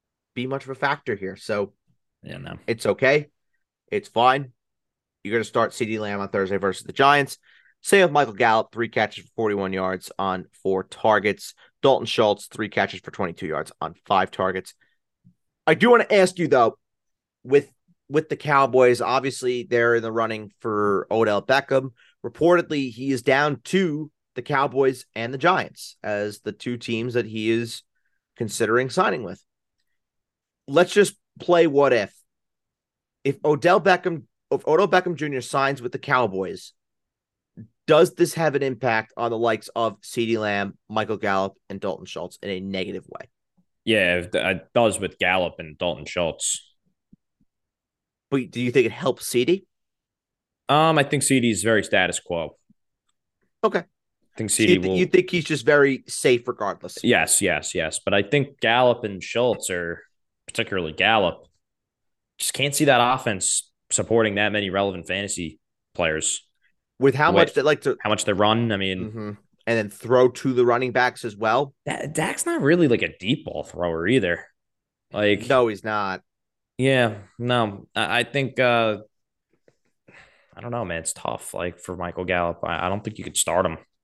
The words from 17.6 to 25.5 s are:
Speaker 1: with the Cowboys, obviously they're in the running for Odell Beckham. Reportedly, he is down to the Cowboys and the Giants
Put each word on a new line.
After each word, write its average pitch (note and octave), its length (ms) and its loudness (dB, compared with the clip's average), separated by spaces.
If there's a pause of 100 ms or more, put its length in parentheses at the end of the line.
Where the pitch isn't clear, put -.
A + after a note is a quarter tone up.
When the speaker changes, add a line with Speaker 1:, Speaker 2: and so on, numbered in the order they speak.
Speaker 1:
with D#3 200 -2
the C#3+ 80 -4
Cowboys, B2+ 640 4
obviously B2 640 -2
they're A#2 320 2
in A#2 60 0
the A2+ 100 -6
running A2 480 -4
for G#2 500 0
Odell G#2+ 320 2
Beckham. C3+ 480 0 (340)
Reportedly, D3+ 680 0
he B2+ 180 -6
is B2+ 120 -2
down C#3 420 2
to D#3 480 -2 (220)
the B2 80 -10
Cowboys C3+ 720 0
and A2+ 180 -6
the C#3 60 -10
Giants D#3+ 680 -2